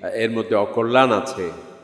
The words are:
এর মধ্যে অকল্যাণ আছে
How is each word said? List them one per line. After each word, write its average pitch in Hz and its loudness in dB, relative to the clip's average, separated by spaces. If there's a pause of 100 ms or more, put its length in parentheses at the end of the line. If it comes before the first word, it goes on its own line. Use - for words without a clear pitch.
(140)
এর 113 -2
মধ্যে 113 -2
অকল্যাণ 117 2
আছে 92 -4 (340)